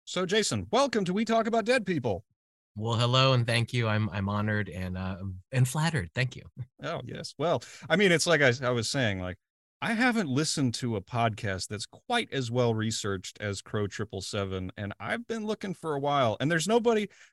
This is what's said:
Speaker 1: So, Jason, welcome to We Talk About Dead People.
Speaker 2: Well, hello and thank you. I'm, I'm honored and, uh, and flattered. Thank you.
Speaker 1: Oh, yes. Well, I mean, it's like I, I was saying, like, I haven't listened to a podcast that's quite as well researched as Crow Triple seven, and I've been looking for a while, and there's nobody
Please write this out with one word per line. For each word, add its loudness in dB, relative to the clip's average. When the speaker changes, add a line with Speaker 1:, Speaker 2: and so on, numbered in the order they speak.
Speaker 1:
So, -2
Jason, 0
welcome 2
to -2
We 0
Talk 2
About 0
Dead 2
People. -2
Speaker 2:
Well, -2
hello 6
and 4
thank 0
you. 2
I'm, 2
I'm -2
honored -2
and, -6
uh, -6
and 4
flattered. -2
Thank -2
you. -18
Speaker 1:
Oh, -8
yes. -12
Well, 0
I 4
mean, 6
it's 4
like 6
I, 6
I 2
was 0
saying, 0
like, -6
I -2
haven't 2
listened 0
to -4
a -2
podcast -2
that's -10
quite -4
as -4
well 2
researched -4
as -4
Crow -4
Triple -6
seven, -4
and -8
I've -6
been -6
looking -4
for -6
a -2
while, 2
and 2
there's 0
nobody 2